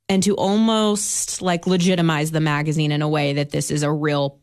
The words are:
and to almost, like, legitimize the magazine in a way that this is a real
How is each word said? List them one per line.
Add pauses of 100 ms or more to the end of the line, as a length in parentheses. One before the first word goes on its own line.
and
to
almost,
like,
legitimize
the
magazine
in
a
way
that
this
is
a
real (120)